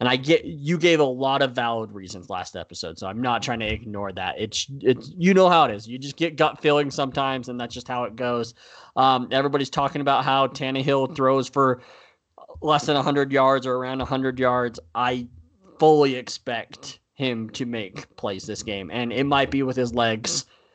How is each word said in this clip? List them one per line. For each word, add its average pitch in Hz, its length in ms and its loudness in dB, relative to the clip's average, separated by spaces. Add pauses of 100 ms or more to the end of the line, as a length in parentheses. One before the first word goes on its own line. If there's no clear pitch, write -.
and 123 80 2
I 131 80 2
get, 147 260 2
you 156 340 -4
gave 165 220 4
a 147 60 6
lot 135 360 0
of 127 120 0
valid 117 400 -2
reasons 92 360 -16
last 90 280 -8
episode, 85 420 -12
so 98 80 -8
I'm 104 140 -6
not 120 200 0
trying 120 180 -4
to 110 60 -4
ignore 104 460 -6
that. 92 260 -6
It's, 104 300 -6 (140)
it's, 127 360 0
you 180 160 4
know 185 140 8
how 165 180 6
it 117 80 -2
is. 107 140 -10
You 123 100 -12
just 135 200 -12
get 160 180 -2
gut - 260 0
feelings 147 340 2
sometimes, 135 520 -4
and 123 120 -8
that's 117 140 -8
just 123 140 -12
how 123 160 -4
it 110 140 -8
goes. 120 380 -4 (420)
Um, 127 340 4
everybody's 139 380 0
talking 143 320 -2
about 135 240 2
how 135 220 2
Tannehill 135 680 0
throws 131 320 2
for 131 340 2 (800)
less 147 260 2
than 147 100 2
a 131 60 0
hundred 143 280 0
yards 135 340 4
or 127 100 0
around 127 260 -4
a 120 40 -4
hundred 131 320 -2
yards. 123 420 0 (160)
I 123 320 -2 (520)
fully 147 360 8
expect - 840 -10 (220)
him 113 300 -2
to 131 140 -6
make 110 500 -10
plays 98 300 -8
this 104 180 -10
game, 98 280 -8
and 120 220 -4
it 135 120 0
might 139 260 2
be 139 120 0
with 131 140 -2
his 123 160 -2
legs, 113 520 -2 (300)